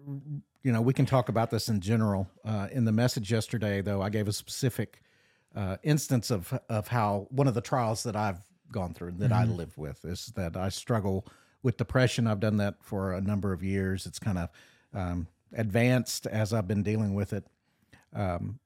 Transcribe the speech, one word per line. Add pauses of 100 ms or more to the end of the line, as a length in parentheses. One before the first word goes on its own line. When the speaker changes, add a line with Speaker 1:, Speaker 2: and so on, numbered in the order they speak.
(640)
Speaker 1:
you
know,
we
can
talk
about
this
in
general. (160)
Uh,
in
the
message
yesterday,
though,
I
gave
a
specific (520)
uh,
instance
of, (100)
of
how
one
of
the
trials
that
I've (320)
gone
through,
that
I
Speaker 2:
Mm-hmm.
Speaker 1:
live
with,
is
that
I
struggle (360)
with
depression.
I've
done
that
for
a
number
of
years.
It's
kind
of, (440)
um, (260)
advanced
as
I've
been
dealing
with
it. (640)
Um,